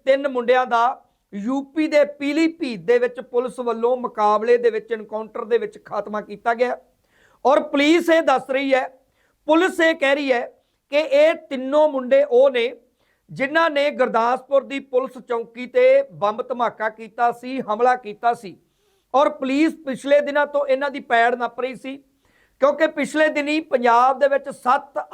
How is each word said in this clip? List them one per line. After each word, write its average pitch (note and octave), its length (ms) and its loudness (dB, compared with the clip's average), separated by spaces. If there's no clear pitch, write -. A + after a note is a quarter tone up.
ਤਿੰਨ C4+ 220 2
ਮੁੰਡਿਆਂ B3+ 380 0
ਦਾ A#3 160 0
ਯੂ A#3+ 280 -4
ਪੀ D#4 120 0
ਦੇ D4 160 4
ਪੀਲੀਭੀਤ D4 600 -2
ਦੇ A3+ 200 2
ਵਿੱਚ B3 220 -4
ਪੁਲਿਸ B3 380 -6
ਵੱਲੋਂ A#3 380 -2
ਮੁਕਾਬਲੇ A3+ 600 0
ਦੇ A#3 120 0
ਵਿੱਚ, G#3+ 240 -6
ਐਨਕਾਊਂਟਰ A3 520 -10
ਦੇ A3+ 120 0
ਵਿੱਚ G#3+ 280 -8
ਖਾਤਮਾ G#3 360 -8
ਕੀਤਾ G#3 320 -6
ਗਿਆ B3 240 -2
ਔਰ D4 180 4
ਪੁਲਿਸ D4 460 2
ਇਹ E4 120 4
ਦੱਸ C#4 280 0
ਰਹੀ C4+ 240 -2
ਹੈ, C4 140 0
ਪੁਲਿਸ E4 320 2
ਇਹ E4 160 4
ਕਹਿ C#4 200 0
ਰਹੀ C#4 160 -4
ਹੈ A#3+ 100 0
ਕਿ C#4+ 80 2
ਇਹ D#4 340 2
ਤਿੰਨੋਂ C#4 400 0
ਮੁੰਡੇ C4+ 340 0
ਉਹ C4+ 260 4
ਨੇ B3 220 -2
ਜਿਨ੍ਹਾਂ C#4+ 400 0
ਨੇ C#4+ 220 0
ਗੁਰਦਾਸਪੁਰ B3 720 0
ਦੀ C4+ 160 -10
ਪੁਲਿਸ C4 380 -4
ਚੌਂਕੀ A#3 400 -8
ਤੇ B3+ 340 4
ਬੰਬ G3+ 340 -2
ਧਮਾਕਾ A3+ 420 -4
ਕੀਤਾ A3+ 420 -2
ਸੀ, B3+ 300 -10
ਹਮਲਾ A#3+ 340 0
ਕੀਤਾ A#3 380 -4
ਸੀ G#3+ 220 -12
ਔਰ D4 160 4
ਪੁਲਿਸ D4 460 0
ਪਿਛਲੇ C#4 360 0
ਦਿਨਾਂ C#4+ 260 0
ਤੋਂ C#4+ 200 -2
ਇਹਨਾਂ C4+ 240 0
ਦੀ C#4 80 -10
ਪੈੜ A#3+ 360 2
ਨੱਪ A#3+ 260 -8
ਰਹੀ B3 140 -6
ਸੀ, C4+ 220 -14
ਕਿਉਂਕਿ C#4+ 260 4
ਪਿਛਲੇ D#4 420 0
ਦਿਨੀ D4+ 320 -2
ਪੰਜਾਬ B3 580 2
ਦੇ C#4 80 4
ਵਿੱਚ C#4 220 0
ਸੱਤ C4+ 500 -2